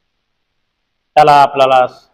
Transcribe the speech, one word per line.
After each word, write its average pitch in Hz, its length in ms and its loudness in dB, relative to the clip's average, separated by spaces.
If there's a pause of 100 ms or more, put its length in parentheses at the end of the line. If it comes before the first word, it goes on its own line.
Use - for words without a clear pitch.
(1160)
त्याला 151 160 2
आपल्याला 135 540 0 (280)